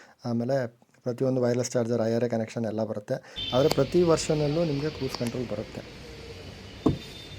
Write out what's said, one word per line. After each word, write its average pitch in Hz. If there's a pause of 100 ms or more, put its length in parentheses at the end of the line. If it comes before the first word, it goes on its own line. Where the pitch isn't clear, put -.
(300)
ಆಮೇಲೆ 120 (500)
ಪ್ರತಿಯೊಂದು 127
ವೈರ್ಲೆಸ್ 123
ಚಾರ್ಜರ್, 117
ಐ 113
ಆರ್ 120
ಎ -
ಕನೆಕ್ಷನ್ 113
ಎಲ್ಲ 107
ಬರುತ್ತೆ. 107 (400)
ಆದರೆ 139
ಪ್ರತಿ 139 (100)
ವರ್ಷನಲ್ಲೂ 151
ನಿಮಗೆ 143
ಕ್ರೂಸ್ 131
ಕಂಟ್ರೋಲ್ 120
ಬರುತ್ತೆ. 110 (1600)